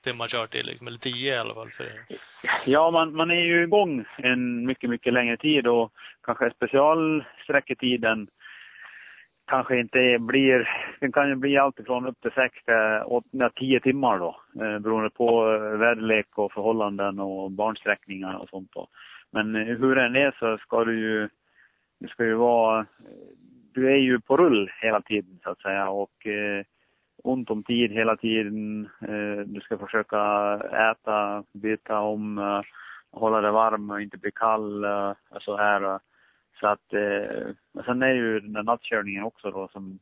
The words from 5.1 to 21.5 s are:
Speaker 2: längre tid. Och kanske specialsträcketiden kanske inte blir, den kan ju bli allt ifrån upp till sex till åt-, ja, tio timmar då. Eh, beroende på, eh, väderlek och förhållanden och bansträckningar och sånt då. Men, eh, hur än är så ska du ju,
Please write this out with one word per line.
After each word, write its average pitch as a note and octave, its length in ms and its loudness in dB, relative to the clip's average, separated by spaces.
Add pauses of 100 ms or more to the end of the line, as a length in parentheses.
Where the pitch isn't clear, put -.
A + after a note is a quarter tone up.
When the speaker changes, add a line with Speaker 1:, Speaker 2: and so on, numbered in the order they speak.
Speaker 2:
längre A#2+ 240 2
tid. D3 300 2
Och A#2 260 2 (300)
kanske A#2+ 280 0
specialsträcketiden C3+ 1800 0 (1160)
kanske B2+ 340 0
inte B2 400 4
blir, B2+ 480 4 (320)
den C3+ 120 -4
kan C#3+ 160 2
ju C#3 60 0
bli C#3 240 0
allt C#3 200 2
ifrån B2 280 -4
upp B2+ 140 -10
till A#2 100 -4
sex - 340 -2
till A#2 100 2 (320)
åt-, A#2+ 240 -2
ja, B2+ 260 0
tio C3 240 2
timmar C3 380 2
då. E2+ 220 -4 (140)
Eh, G#2+ 240 -6
beroende A2 320 0
på, A#2 440 2
eh, G#2+ 60 0 (180)
väderlek A2 600 2
och G2+ 140 -2
förhållanden G2+ 680 -2
och G2 300 -6
bansträckningar G2 840 -4
och - 140 -12
sånt F#2+ 240 -16
då. F2+ 160 -12 (420)
Men, G#2+ 260 -2
eh, A2 80 -2 (140)
hur C3 200 4
än B2+ 180 2
är C#3 220 4
så A2+ 200 0
ska A#2 260 0
du A2+ 160 0
ju, A2 280 -2 (720)